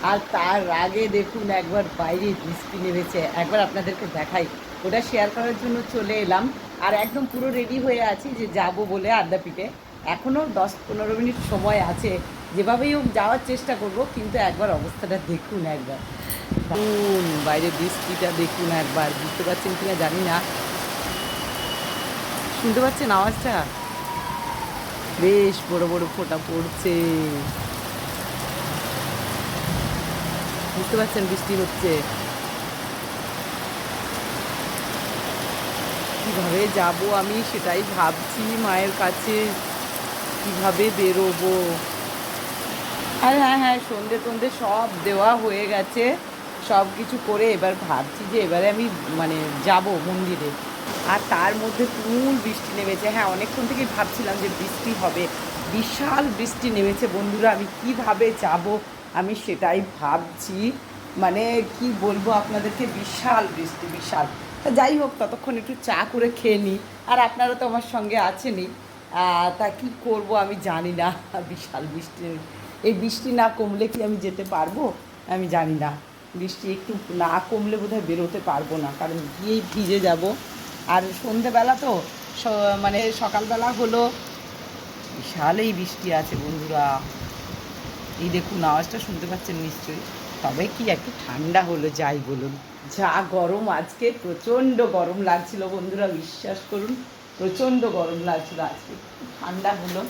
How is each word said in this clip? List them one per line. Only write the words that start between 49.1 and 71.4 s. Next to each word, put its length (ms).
যাব 220
মন্দিরে। 640
আর 120
তার 260
মধ্যে 300
তুমুল 580
বৃষ্টি 340
নেমেছে। 320
হ্যাঁ, 160
অনেকক্ষণ 420
থেকেই 180
ভাবছিলাম 440
যে 60
বৃষ্টি 420
হবে, 260
বিশাল 540
বৃষ্টি 320
নেমেছে 380
বন্ধুরা। 440
আমি 140
কিভাবে 500
যাব 380
আমি 220
সেটাই 360
ভাবছি, 720
মানে, 440
কি 220
বলবো 300
আপনাদেরকে, 540
বিশাল 600
বৃষ্টি, 300
বিশাল। 380
তা 60
যাই 280
হোক, 220
ততক্ষণ 380
একটু 260
চা 280
করে 200
খেয়ে 160
নিই। 200
আর 120
আপনারা 340
তো 140
আমার 140
সঙ্গে 260
আছেনই। 500
আহ, 460
তা 120
কি 200
করব 300
আমি 300
জানি 280
না, 220